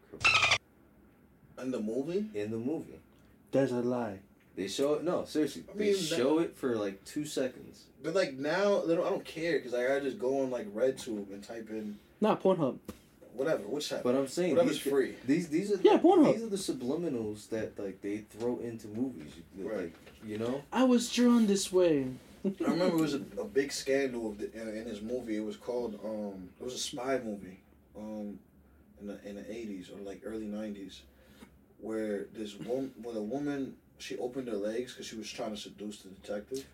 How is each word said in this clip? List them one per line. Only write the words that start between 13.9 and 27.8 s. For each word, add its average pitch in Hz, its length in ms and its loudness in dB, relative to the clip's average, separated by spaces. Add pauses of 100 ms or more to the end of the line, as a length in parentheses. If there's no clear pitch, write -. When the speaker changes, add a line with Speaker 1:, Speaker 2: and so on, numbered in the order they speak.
Speaker 1:
But 127 140 4
I'm 139 100 2
saying 175 300 2
Speaker 2:
Whatever's 170 260 6
Speaker 1:
these, 139 100 -2
Speaker 2:
free. 123 220 4 (120)
Speaker 1:
these, 160 220 4
these 185 220 0
are 196 100 2
Speaker 3:
Yeah, 403 180 10
Speaker 1:
the, - 40 4
Speaker 3:
Pornhub. 311 320 10
Speaker 1:
these 220 80 -2
are 226 60 -4
the 196 80 -2
subliminals 127 920 -2
that, 107 280 -4
like, 98 240 -8
they 104 160 -2 (120)
throw 117 280 -2
into 113 300 -8
movies. 104 420 -4 (260)
You, 95 120 -6
Speaker 2:
Right. 107 100 -2
Speaker 1:
like, 85 160 -6 (320)
you 107 120 -4
know? 127 240 -2 (100)
Speaker 3:
I 240 100 4
was 247 300 6
drawn 240 340 8
this 196 260 2
way. 160 360 6 (200)
<laughs> - 160 -10
Speaker 2:
I 196 60 0 (140)
remember 170 320 4
it 160 40 6
was 143 140 2
a, - 80 -4 (160)
a 107 60 -6
big 135 260 0
scandal 131 600 0
of 101 80 -10
the, 104 220 -8
in, 110 160 -8
in 110 120 -8
this 104 140 -8
movie. 113 340 -4
It 107 80 -2
was 104 120 -6
called, 120 480 -4
um, 101 440 -6 (120)
it 117 40 -8
was 127 100 -6
a 120 40 -8
spy 135 460 -2
movie, 92 360 -8 (360)